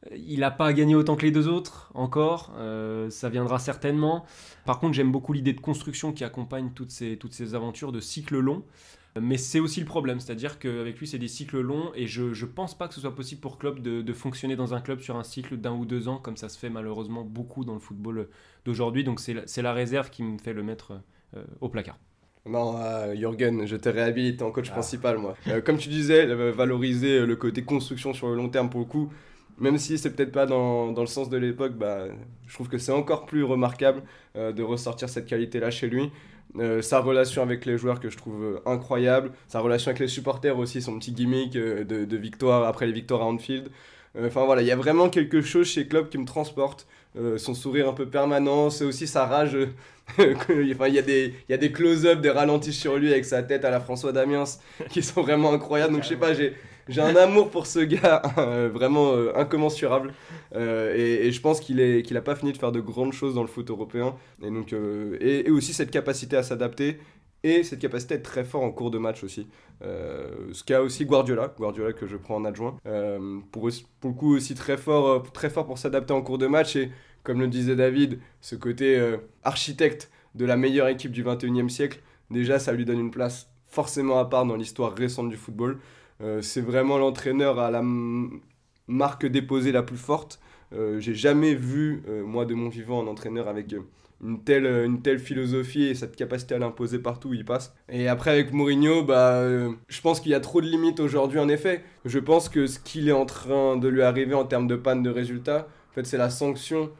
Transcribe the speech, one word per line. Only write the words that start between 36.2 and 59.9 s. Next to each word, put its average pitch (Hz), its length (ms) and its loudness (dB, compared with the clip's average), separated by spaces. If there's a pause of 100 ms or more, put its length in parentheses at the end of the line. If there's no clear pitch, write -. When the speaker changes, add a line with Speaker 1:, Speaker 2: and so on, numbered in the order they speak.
Speaker 2:
Euh, 113 240 0
sa 131 180 2
relation 131 420 2
avec 123 220 -2
les 120 140 0
joueurs 123 220 -2
que 117 100 -8
je - 60 -16
trouve, 107 260 -10
euh, 107 240 -4
incroyable, 123 640 2 (160)
sa 113 120 -4
relation 120 300 2
avec 127 100 -2
les 131 80 0
supporters 131 500 -2
aussi, 123 240 -4
son 117 160 -6
petit 123 140 -10
gimmick, 123 420 0
euh, 113 300 -2
de, 107 200 -2
de 107 120 -4
victoire 120 480 2
après 117 220 -2
les 113 60 0
victoires 117 300 -2
à 113 40 0
Anfield. 131 440 -4 (460)
Euh, 113 100 -4
enfin 127 180 2
voilà, 131 180 6
il 120 60 4
y - 20 4
a 123 60 4
vraiment 156 320 6
quelque 156 320 4
chose 175 260 4
chez 151 200 -2
Klopp 156 240 0
qui 147 80 -6
me 127 80 -4
transporte. 139 600 -4 (300)
Euh, 117 200 -2
son 123 180 -4
sourire 135 340 0
un 135 40 0
peu 135 140 -4
permanent, 143 640 2
c'est 147 140 -4
aussi 139 220 -2
sa 139 200 2
rage, 143 280 2
euh, 135 120 2 (500)
<laughs> - 0 -
que, 143 580 4
enfin, 135 140 2
il 139 60 4
y 139 40 6
a 131 40 4
des, 131 320 2 (140)
il 135 40 0
y - 20 2
a 131 40 0
des 143 120 2
close-up, 165 500 4
des 143 100 4
ralentis 147 420 2
sur 143 240 -2
lui 147 140 4
avec 135 160 4
sa 127 160 0
tête 135 240 0
à 131 40 4
la 127 100 2
François 127 320 -4
Damiens 143 320 2 (220)
<laughs> - 220 -14
qui 175 140 -2
sont - 200 0
vraiment 151 300 4
incroyables. 151 400 2
Donc 147 120 0
je - 40 -6
sais 165 80 -2
pas, 165 160 2
j'ai, 143 220 0 (340)
j'ai 131 140 0
un 160 120 4
amour 196 360 8
pour 170 160 -2
ce - 140 0
gars, 160 500 6
<laughs> 127 80 0
euh, 120 340 2
vraiment, 135 400 4
euh, 117 240 2
incommensurable. 143 800 2 (400)